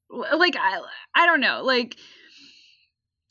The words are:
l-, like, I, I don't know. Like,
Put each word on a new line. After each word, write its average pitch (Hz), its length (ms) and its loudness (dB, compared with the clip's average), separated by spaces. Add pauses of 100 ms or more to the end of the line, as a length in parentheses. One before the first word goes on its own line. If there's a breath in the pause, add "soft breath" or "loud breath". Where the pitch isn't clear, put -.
(120)
l-, 247 260 -4
like, 349 200 2
I, 190 220 -2 (340 loud breath)
I 330 120 4
don't 320 140 4
know. 147 220 0
Like, 247 340 0 (1300 soft breath)